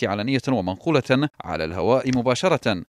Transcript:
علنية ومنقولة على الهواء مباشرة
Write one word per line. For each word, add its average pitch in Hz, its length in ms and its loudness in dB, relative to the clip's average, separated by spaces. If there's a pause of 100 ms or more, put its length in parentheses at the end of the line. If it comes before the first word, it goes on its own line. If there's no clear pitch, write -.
علنية 110 460 0
ومنقولة 131 800 0 (160)
على 80 200 -4
الهواء 113 540 0
مباشرة 123 640 0 (160)